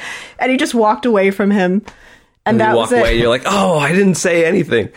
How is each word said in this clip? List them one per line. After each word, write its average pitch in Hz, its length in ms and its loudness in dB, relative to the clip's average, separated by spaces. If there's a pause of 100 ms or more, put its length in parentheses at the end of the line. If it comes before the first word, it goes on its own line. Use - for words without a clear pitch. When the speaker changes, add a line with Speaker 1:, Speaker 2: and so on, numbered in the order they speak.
(380)
Speaker 1:
And 254 120 -2
he 262 60 0
just 285 180 -2
walked 220 320 0
away 196 240 2
from 196 200 -2
him. 190 320 0 (640)
And 214 80 0
Speaker 2:
And 113 60 2
you 214 60 2
Speaker 1:
that 117 100 2
Speaker 2:
walk 113 140 0
Speaker 1:
was - 20 -6
it. 120 80 2
Speaker 2:
away, 117 180 2
you're 117 100 2
like, 131 160 0
"Oh, 190 340 0
I 143 140 0
didn't 190 220 2
say 165 320 0
anything." 156 500 0